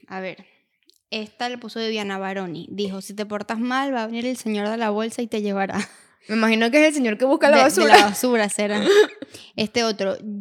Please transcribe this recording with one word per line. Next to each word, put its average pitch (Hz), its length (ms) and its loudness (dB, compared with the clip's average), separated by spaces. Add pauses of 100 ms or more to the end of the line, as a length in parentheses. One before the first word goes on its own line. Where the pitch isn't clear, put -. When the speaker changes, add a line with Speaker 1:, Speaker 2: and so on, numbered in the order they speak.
Speaker 1:
A 190 140 -12
ver. 185 260 -12 (640)
Esta 226 380 -8
le 247 100 -10
puso 226 220 -12
Viviana 214 380 -4
Baroni. 190 520 -8
Dijo, 196 300 -6
"Si 196 140 -16
te 208 120 -8
portas 208 320 -6
mal, 262 360 -2
va 226 100 -4
a - 20 -6
venir 233 200 -6
el 254 100 -4
señor 208 320 -4
de 220 100 -4
la 226 120 -2
bolsa 220 320 -4
y 240 40 -4
te 220 160 -6
llevará". 196 360 -4 (500)
Speaker 2:
Me 214 80 -4
imagino 226 340 2
que 294 120 6
es 311 60 6
el 302 60 0
señor 240 220 0
que 247 80 0
busca 277 240 4
la 294 100 8
Speaker 1:
De, - 60 8
Speaker 2:
basura. 277 300 6
Speaker 1:
de - 60 10
la - 60 6
basura, 214 440 0
será. 208 300 -2
Speaker 2:
<laughs> - 760 0
Speaker 1:
Este 220 280 -2
otro, 202 320 -2 (240)